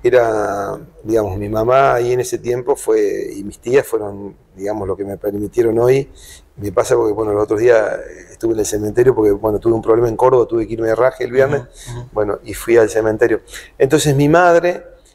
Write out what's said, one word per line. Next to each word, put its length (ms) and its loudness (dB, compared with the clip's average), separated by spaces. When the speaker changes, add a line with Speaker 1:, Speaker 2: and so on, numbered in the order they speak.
Speaker 1:
Era, 720 0
digamos, 340 -2
mi 120 -6
mamá 460 2
ahí 180 -2
en 60 -2
ese 180 -4
tiempo 380 -2
fue, 580 -2
y 100 -16
mis 160 -14
tías 280 0
fueron, 480 -8
digamos, 320 -6
lo 80 -4
que 100 -8
me 120 -8
permitieron 600 -2
hoy. 300 2
Me 140 -8
pasa 240 0
porque, 180 2
bueno, 180 -2
los 120 2
otros 180 0
días 360 4
estuve 240 -4
en 60 -6
el 60 -2
cementerio 500 2
porque, 160 2
bueno, 280 -2
tuve 140 2
un 80 -2
problema 280 2
en 80 -6
Córdoba, 300 4
tuve 200 -2
que 60 -8
irme 160 -4
de 60 0
raje 280 0
el 80 -6
viernes, 300 2
Speaker 2:
Ujú, 380 -16
ujú. 120 -16
Speaker 1:
bueno, 320 -2
y 100 -12
fui 240 0
al 120 4
cementerio. 520 0
Entonces 380 2
mi 120 2
madre, 560 2